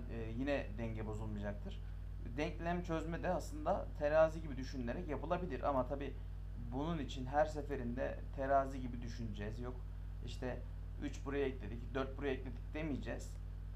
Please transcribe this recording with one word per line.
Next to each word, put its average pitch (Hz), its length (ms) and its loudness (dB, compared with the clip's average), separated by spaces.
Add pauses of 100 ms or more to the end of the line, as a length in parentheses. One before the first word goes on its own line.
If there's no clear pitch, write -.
(120)
e, 113 260 -4
yine 139 300 0 (100)
denge 110 280 -2
bozulmayacaktır. 104 760 -2 (560)
Denklem 165 460 0
çözme 160 400 0
de 160 60 2
aslında 156 560 2 (140)
terazi 156 420 8
gibi 143 160 -4
düşünülerek 131 500 -2
yapılabilir 156 560 0
ama 147 240 4
tabii 143 260 -2 (580)
bunun 156 280 2
için 127 260 -2
her 147 200 6
seferinde 139 760 0 (160)
terazi 135 460 4
gibi 120 200 -2
düşüneceğiz. 110 580 -2
Yok 123 160 -4 (500)
işte - 340 -2 (420)
üç 147 240 -2
buraya 139 200 4
ekledik, 117 480 -2
dört 131 240 0
buraya 139 160 2
ekledik - 400 -4
demeyeceğiz. 135 580 -2 (440)